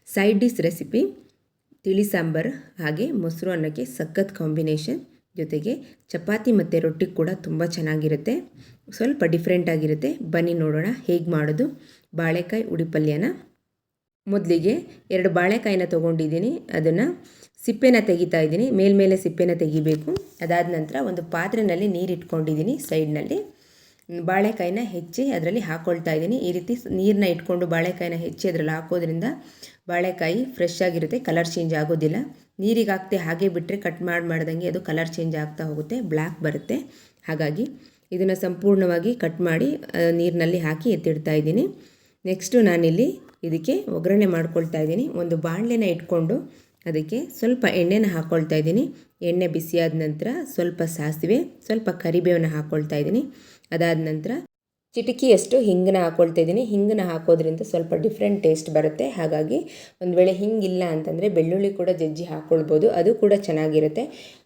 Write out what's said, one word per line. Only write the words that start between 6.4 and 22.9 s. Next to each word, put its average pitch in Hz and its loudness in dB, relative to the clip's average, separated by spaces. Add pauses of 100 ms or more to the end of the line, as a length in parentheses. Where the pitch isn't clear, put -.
ಮತ್ತು 170 2
ರೊಟ್ಟಿ 160 0
ಕೂಡ 156 -2
ತುಂಬ 160 -4
ಚೆನ್ನಾಗಿರುತ್ತೆ. 156 -2 (520)
ಸ್ವಲ್ಪ 262 -2
ಡಿಫ್ರೆಂಟ್ 170 2
ಆಗಿರುತ್ತೆ. 156 0 (100)
ಬನ್ನಿ 170 0
ನೋಡೋಣ 156 0 (220)
ಹೇಗೆ 175 0
ಮಾಡೋದು 151 0 (480)
ಬಾಳೆಕಾಯಿ 175 -2
ಹುಡಿ 165 -4
ಪಲ್ಯನ. 156 0 (1000)
ಮೊದಲಿಗೆ 190 2 (340)
ಎರಡು 185 2
ಬಾಳೆಕಾಯಿನ 185 2
ತೊಗೊಂಡಿದ್ದೀನಿ, 165 0 (140)
ಅದನ್ನು 170 0 (400)
ಸಿಪ್ಪೆನ 240 4
ತೆಗಿತಾ 170 2
ಇದ್ದೀನಿ. 175 2
ಮೇಲ್ಮೇಲೆ 196 6
ಸಿಪ್ಪೆನ 175 0
ತೆಗಿಬೇಕು. 156 0 (300)
ಅದಾದ 170 2
ನಂತರ 156 -4
ಒಂದು 180 -4
ಪಾತ್ರೆನಲ್ಲಿ 190 0
ನೀರು 180 -2
ಇಟ್ಕೊಂಡಿದ್ದೀನಿ 165 -2
ಸೈಡ್ನಲ್ಲಿ. 156 -2 (840)